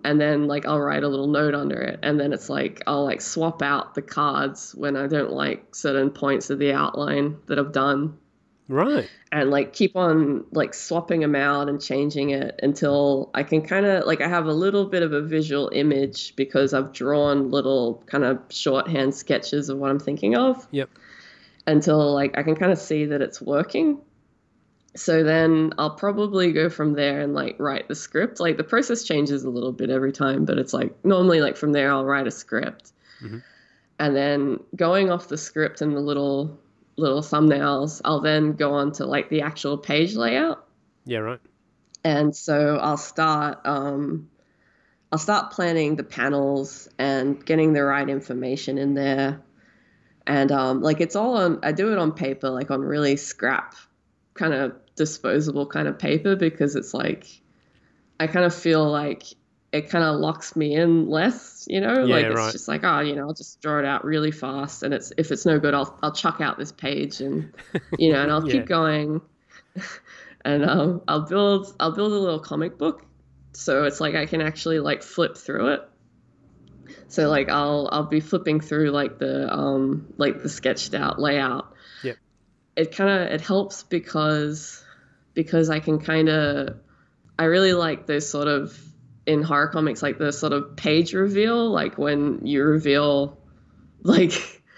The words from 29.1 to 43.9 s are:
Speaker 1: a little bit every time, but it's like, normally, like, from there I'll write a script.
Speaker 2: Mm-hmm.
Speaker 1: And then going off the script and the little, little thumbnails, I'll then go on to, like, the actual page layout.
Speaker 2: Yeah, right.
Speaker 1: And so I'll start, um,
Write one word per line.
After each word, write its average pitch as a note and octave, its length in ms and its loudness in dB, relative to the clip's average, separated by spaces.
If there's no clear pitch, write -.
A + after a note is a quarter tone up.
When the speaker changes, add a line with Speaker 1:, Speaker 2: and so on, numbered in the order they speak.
Speaker 1:
a C3 60 -4
little A#2+ 220 -4
bit B2 180 -4
every C3 220 0
time, C3+ 340 0
but - 140 0
it's - 140 -4
like, - 200 -2
normally, F3+ 380 6
like, - 160 0
from D3+ 140 0
there C#3+ 200 2
I'll C3+ 140 0
write C3+ 220 0
a G#2+ 40 -2
script. - 600 -6
Speaker 2:
Mm-hmm. A2+ 160 -12
Speaker 1:
And D3 180 0
then C#3 440 0
going F#3 340 2
off F3 200 -2
the D3+ 80 -6
script D#3 440 -4
and D3+ 140 0
the C#3+ 40 -2
little, C#3+ 600 -2
little C#3+ 240 2
thumbnails, D3 840 2
I'll D3+ 140 2
then D3+ 340 2
go D3 200 0
on C#3+ 200 0
to, C#3+ 140 -6
like, C#3 220 -2
the D3+ 120 0
actual C#3+ 380 -4
page D#3+ 360 0
layout. A#2 520 -2
Speaker 2:
Yeah, A#2+ 140 -4
right. A2+ 200 -6
Speaker 1:
And D3+ 320 2
so D3 440 0
I'll D3 180 0
start, D3+ 680 -2
um, C#3+ 640 -4